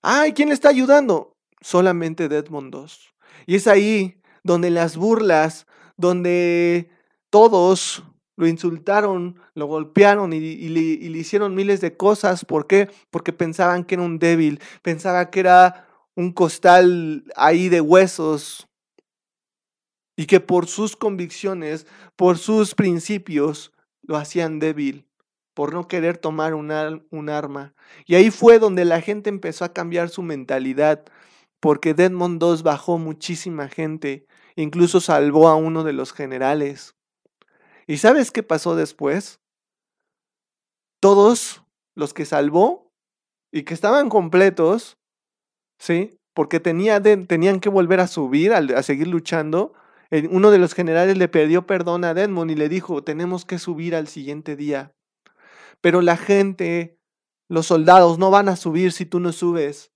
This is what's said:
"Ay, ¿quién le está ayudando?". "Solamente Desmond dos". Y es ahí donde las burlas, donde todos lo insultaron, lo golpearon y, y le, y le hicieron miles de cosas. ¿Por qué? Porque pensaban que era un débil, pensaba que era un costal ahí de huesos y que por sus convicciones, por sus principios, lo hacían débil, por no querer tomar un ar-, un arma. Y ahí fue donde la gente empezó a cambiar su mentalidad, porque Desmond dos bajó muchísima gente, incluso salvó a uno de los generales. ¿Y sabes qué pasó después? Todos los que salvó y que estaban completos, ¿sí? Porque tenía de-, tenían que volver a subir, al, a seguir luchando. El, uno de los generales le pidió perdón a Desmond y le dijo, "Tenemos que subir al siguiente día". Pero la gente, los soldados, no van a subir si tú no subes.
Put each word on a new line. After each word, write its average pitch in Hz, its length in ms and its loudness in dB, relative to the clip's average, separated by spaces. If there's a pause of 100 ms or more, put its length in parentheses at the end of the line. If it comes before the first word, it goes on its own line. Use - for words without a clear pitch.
"Ay, 285 300 0
¿quién 294 160 -2
le 294 60 0
está 285 140 2
ayudando?". 262 680 2 (240)
"Solamente 170 680 -2
Desmond 147 440 -8
dos". - 420 -20 (320)
Y 180 100 0
es 196 100 0
ahí 202 540 2 (240)
donde 175 260 0
las 170 260 -2
burlas, 180 720 0 (300)
donde 175 960 0 (400)
todos 190 760 4 (320)
lo 165 100 -2
insultaron, 180 920 -4 (140)
lo 151 120 -8
golpearon 170 680 2
y, 160 40 -6
y 160 320 -10
le, 160 120 -2
y 160 280 -4
le 160 100 -10
hicieron 196 360 -4
miles 196 260 -2
de 170 160 -6
cosas. 190 480 0
¿Por 151 220 -4
qué? 196 220 2 (220)
Porque 170 220 -8
pensaban 175 520 -2
que 180 120 -6
era 180 80 -4
un 165 140 -6
débil, 160 420 0 (220)
pensaba 180 480 -4
que 190 100 -4
era 180 480 4 (260)
un 180 180 -6
costal 175 920 2 (120)
ahí 170 320 2
de 170 120 2
huesos 160 880 0 (1500)
y 156 100 -8
que 185 140 4
por 180 260 0
sus 208 300 -8
convicciones, 175 880 -8 (300)
por 180 220 2
sus 214 360 -2
principios, 165 1000 -4 (300)
lo 156 140 -8
hacían 156 420 -6
débil, 147 500 -6 (460)
por 147 180 -6
no 175 140 -8
querer 170 300 -4
tomar 156 380 -6
un 151 160 -10
ar-, 156 400 -8
un 151 180 -12
arma. 143 460 -10 (320)
Y 170 80 0
ahí 202 160 6
fue 226 280 6
donde 190 260 2
la 165 160 2
gente 208 300 -8
empezó 180 340 -10
a 175 80 -10
cambiar 170 360 -6
su 180 140 -12
mentalidad, 143 840 -2 (560)
porque 151 340 0
Desmond 175 460 0
dos 165 220 0
bajó 165 360 -2
muchísima 160 720 -10
gente, 156 580 -8 (280)
incluso 170 460 0
salvó 151 480 4
a 156 80 6
uno 160 260 -2
de 156 100 -6
los 131 200 -8
generales. 139 840 -6 (880)
¿Y 151 120 -6
sabes 247 340 4
qué 220 100 -6
pasó 165 320 -4
después? 156 680 -6 (1600)
Todos 202 600 4 (320)
los 147 180 -8
que 151 120 -10
salvó 156 680 0 (580)
y 151 120 -8
que 156 100 -12
estaban 240 380 0
completos, 185 880 0 (800)
¿sí? 175 400 -6 (160)
Porque 160 260 -2
tenía 190 400 0
de-, 208 160 4
tenían 180 440 0
que 202 100 -2
volver 185 300 2
a 180 60 0
subir, 156 460 -2
al, 147 240 0
a 135 60 0
seguir 147 260 -4
luchando. 165 640 -4 (380)
El, 156 180 -2
uno 190 220 4
de 202 80 6
los 180 160 2
generales 180 420 0
le 180 120 0
pidió 170 380 0
perdón 175 380 -4
a 170 80 -2
Desmond 180 380 -2
y 160 60 -4
le 151 120 -2
dijo, 170 340 -6
"Tenemos 175 440 -8
que 180 120 -10
subir 170 360 -8
al 156 120 -6
siguiente 147 480 -14
día". 143 380 -8 (880)
Pero 180 220 2
la 170 160 2
gente, 180 800 -2 (500)
los 165 180 -4
soldados, 170 520 6
no 190 120 2
van 196 200 4
a 180 60 -4
subir 175 360 -2
si 175 140 -10
tú 180 120 -4
no 175 140 -4
subes. 165 640 -6